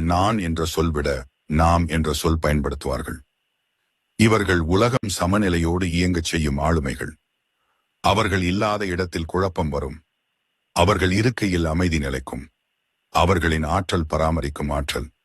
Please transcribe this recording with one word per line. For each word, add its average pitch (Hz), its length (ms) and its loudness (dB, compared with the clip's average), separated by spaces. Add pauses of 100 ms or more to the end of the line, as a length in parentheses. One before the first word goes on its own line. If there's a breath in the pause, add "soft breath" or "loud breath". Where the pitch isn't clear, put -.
நான் 95 340 2
என்ற 82 260 -2
சொல் 80 280 0
விட 73 160 -2 (420)
நாம் 82 380 4
என்ற 78 240 0
சொல் 80 300 0
பயன்படுத்துவார்கள். 71 760 -2 (1000)
இவர்கள் 101 480 4
உலகம் 104 440 2
சமநிலையோடு 90 800 0
இயங்கச் 85 400 0
செய்யும் 73 280 0
ஆளுமைகள். 69 540 -2 (920)
அவர்கள் 98 400 2
இல்லாத 104 420 0
இடத்தில் 87 440 -4
குழப்பம் 90 400 -2
வரும். 71 280 -6 (760)
அவர்கள் 92 360 4
இருக்கையில் 101 540 0
அமைதி 82 320 0
நிலைக்கும். 67 460 -6 (680)
அவர்களின் 80 520 2
ஆற்றல் 87 420 -2
பராமரிக்கும் 76 640 -2
ஆற்றல். 71 380 -4 (160)